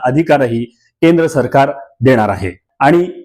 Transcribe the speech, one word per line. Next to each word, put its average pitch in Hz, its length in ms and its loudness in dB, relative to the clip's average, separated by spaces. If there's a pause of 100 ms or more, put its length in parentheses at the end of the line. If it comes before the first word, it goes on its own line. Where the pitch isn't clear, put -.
अधिकारही 131 600 0 (380)
केंद्र 165 240 2
सरकार 139 460 0 (320)
देणार 117 240 2
आहे 98 220 -6 (300)
आणि 160 240 2 (200)